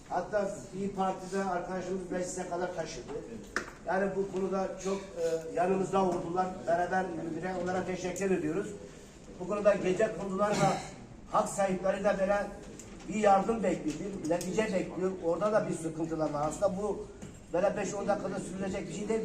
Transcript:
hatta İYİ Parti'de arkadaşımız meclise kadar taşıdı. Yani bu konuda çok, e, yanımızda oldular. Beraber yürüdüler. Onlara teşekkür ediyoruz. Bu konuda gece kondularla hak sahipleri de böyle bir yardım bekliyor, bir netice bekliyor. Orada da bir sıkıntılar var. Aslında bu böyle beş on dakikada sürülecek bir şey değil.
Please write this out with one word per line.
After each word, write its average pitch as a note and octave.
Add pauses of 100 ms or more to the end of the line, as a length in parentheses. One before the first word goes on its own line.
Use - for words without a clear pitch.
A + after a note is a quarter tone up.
hatta G3 (240)
İYİ G3
Parti'de F#3+
arkadaşımız F3+
meclise F3+
kadar F3
taşıdı. D#3 (720)
Yani F#3+
bu G3
konuda F#3+ (160)
çok, G3
e, E3
yanımızda F#3+
oldular. F3 (200)
Beraber F3+
yürüdüler. E3
Onlara F3+
teşekkür F#3
ediyoruz. E3 (720)
Bu E3+
konuda G3+
gece F#3 (100)
kondularla G3 (540)
hak -
sahipleri G3
de F#3+
böyle G3 (600)
bir G3+
yardım G3+
bekliyor, E3 (140)
bir D#3
netice F3+
bekliyor. F#3 (120)
Orada F3
da G3+
bir E3+
sıkıntılar D#3+
var. D3
Aslında F#3
bu G3+ (460)
böyle F#3
beş G3+
on G3
dakikada F#3+
sürülecek F#3+
bir D#3
şey G#3
değil. A3